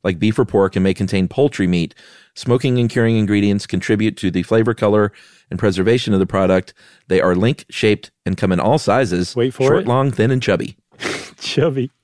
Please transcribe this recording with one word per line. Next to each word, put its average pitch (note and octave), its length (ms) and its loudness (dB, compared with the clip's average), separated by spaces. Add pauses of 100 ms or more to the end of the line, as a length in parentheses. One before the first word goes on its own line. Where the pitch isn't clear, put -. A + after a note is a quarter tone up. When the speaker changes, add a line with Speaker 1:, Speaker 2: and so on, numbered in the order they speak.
Speaker 1:
like F#2 140 -2
beef G#2+ 200 0
or B2+ 60 2
pork, G2 320 2
and G2 60 2
may F#2+ 120 2
contain F#2 340 -2
poultry C3 380 0
meat. F2 280 -2 (400)
Smoking B2 440 0
and A#2+ 100 0
curing A2+ 280 0
ingredients G2+ 500 2
contribute G#2 500 -2
to F#2+ 140 -2
the F2+ 120 -2
flavor, A2+ 320 0
color, G#2 380 2 (380)
and F2+ 80 -8
preservation G#2+ 560 0
of F#2+ 60 2
the F#2+ 60 2
product. F#2 460 0 (360)
They F#2 120 2
are F2+ 140 2
link-shaped - 760 -2 (140)
and F#2 120 -2
come F#2 160 0
in F2+ 80 0
all A#2+ 180 2
sizes. G2+ 580 0
Speaker 2:
Wait B2 160 0
for C3 120 -2
Speaker 1:
Short, C#3 180 2
Speaker 2:
it. - 40 -6
Speaker 1:
long, C3 240 0
thin, C3+ 200 0
and C3 120 0
chubby. - 340 -2 (320)
Speaker 2:
<laughs> - 320 -12
Chubby. C3+ 500 -2 (140)